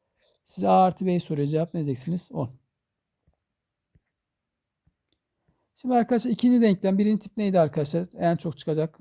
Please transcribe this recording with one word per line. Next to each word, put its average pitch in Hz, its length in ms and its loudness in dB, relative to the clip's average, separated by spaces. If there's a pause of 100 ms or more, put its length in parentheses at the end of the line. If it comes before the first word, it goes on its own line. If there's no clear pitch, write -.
(460)
Size 190 240 -4
A 185 140 6
artı 185 220 -2
B'yi 180 140 0
soruyor. 143 280 -4
Cevap 160 260 -4
ne 160 120 -4
diyeceksiniz? 151 460 -6
On. 131 180 -6 (3250)
Şimdi 254 200 -2
arkadaşlar 240 360 0
ikinci 247 300 4
denklem. 190 360 2
Birinci 208 220 2
tip - 180 -20
neydi 196 220 2
arkadaşlar? 156 480 0 (100)
En 170 180 0
çok 170 220 -8
çıkacak 156 440 -4